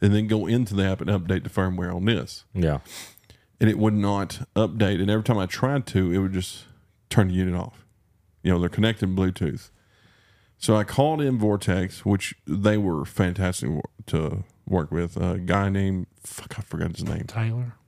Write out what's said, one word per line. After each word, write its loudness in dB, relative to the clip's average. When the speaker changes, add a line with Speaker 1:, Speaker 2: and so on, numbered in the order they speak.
Speaker 1:
and 6
then 2
go 0
into 2
the 2
app 0
and -2
update 0
the -8
firmware -2
on -2
this. -2
Speaker 2:
Yeah. 2
Speaker 1:
And 6
it 2
would 4
not 0
update. 2
And 2
every 2
time 2
I 0
tried -2
to, 2
it 2
would 0
just -6
turn 6
the 0
unit 2
off. -6
You 2
know, 4
they're 2
connected 0
Bluetooth. -2
So 2
I 4
called 0
in 0
Vortex, 0
which 0
they 2
were 0
fantastic -2
wo-, -4
to -2
work 0
with. -4
A -2
guy 0
named, 0
fuck, -16
I -6
forgot -6
his -10
name. -6
Speaker 3:
Tyler. -4